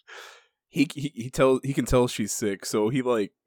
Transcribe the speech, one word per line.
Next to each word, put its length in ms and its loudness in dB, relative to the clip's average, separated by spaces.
he, 260 0
he, 180 -6
he 160 -10
tell-, 340 4
he 120 -4
can 100 0
tell 220 4
she's 240 -4
sick, 340 -4
so 240 0
he, 140 0
like, 300 0